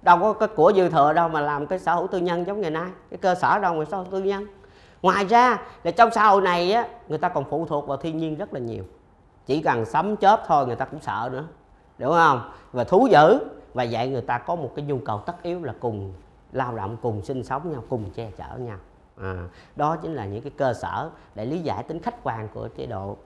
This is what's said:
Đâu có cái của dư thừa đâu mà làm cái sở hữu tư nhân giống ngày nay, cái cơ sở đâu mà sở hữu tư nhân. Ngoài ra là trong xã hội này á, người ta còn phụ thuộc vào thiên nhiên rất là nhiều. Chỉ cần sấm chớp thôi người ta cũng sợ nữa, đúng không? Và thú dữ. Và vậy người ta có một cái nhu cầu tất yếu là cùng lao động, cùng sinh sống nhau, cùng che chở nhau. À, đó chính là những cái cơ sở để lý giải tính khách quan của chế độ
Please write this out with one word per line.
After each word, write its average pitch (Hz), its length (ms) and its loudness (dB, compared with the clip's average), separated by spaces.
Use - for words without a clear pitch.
Đâu 175 180 8
có 208 120 2
cái 214 160 0
của 170 280 6
dư 180 120 4
thừa 151 240 4
đâu 165 160 2
mà 156 120 -2
làm 147 260 -2
cái 185 120 -4
sở 180 160 0
hữu 175 120 0
tư 190 120 -4
nhân 175 280 -2
giống 202 140 -6
ngày 175 100 -2
nay, 165 200 -6
cái 185 80 -14
cơ 180 160 2
sở 175 240 2
đâu 185 160 0
mà 156 100 -2
sở 156 120 -8
hữu 185 140 -6
tư 190 120 -4
nhân. 196 240 -4
Ngoài 185 220 2
ra 233 340 4
là 170 80 -2
trong 220 200 6
xã 220 160 4
hội 196 160 6
này 180 300 2
á, 233 160 0
người 151 100 -4
ta 180 100 0
còn 151 220 -2
phụ 160 160 -4
thuộc 143 200 -4
vào 139 100 -4
thiên 160 220 -6
nhiên 160 180 -4
rất 196 180 -10
là 143 60 -6
nhiều. 110 240 -8
Chỉ 151 160 0
cần 123 220 2
sấm 185 320 -2
chớp 214 300 4
thôi 147 200 2
người 117 100 -4
ta 131 80 -4
cũng 147 160 -14
sợ 110 320 -6
nữa, 131 120 -8
đúng 127 140 0
không? 151 380 4
Và 123 120 -2
thú 233 260 6
dữ. 170 280 10
Và 123 160 -2
vậy 117 180 -2
người 135 120 -4
ta 123 180 -4
có 170 160 -4
một 151 220 -6
cái 147 80 -8
nhu 143 140 -4
cầu 110 200 -6
tất 175 240 -10
yếu 175 220 -6
là 117 160 -8
cùng 104 320 -6
lao 123 240 -4
động, 107 260 -8
cùng 107 200 -4
sinh 127 220 -8
sống 151 280 -6
nhau, 123 160 -10
cùng 107 220 -6
che 113 260 -12
chở 78 220 -14
nhau. 120 180 -10
À, 95 140 -8
đó 151 200 0
chính 160 180 -8
là 113 120 -6
những 101 160 -8
cái 143 140 -12
cơ 135 160 0
sở 107 380 -6
để 104 100 -10
lý 143 140 -6
giải 117 240 -6
tính 160 200 -8
khách 233 200 -6
quan 113 320 -6
của 113 140 -10
chế 131 180 -12
độ 101 400 -8